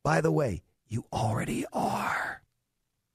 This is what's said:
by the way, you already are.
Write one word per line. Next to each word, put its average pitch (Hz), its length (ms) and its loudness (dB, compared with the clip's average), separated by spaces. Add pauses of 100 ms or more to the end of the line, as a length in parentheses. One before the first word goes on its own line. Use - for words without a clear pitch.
by 160 180 4
the 160 100 4
way, 139 320 0 (260)
you 117 220 -6
already - 600 0
are. - 720 -2 (720)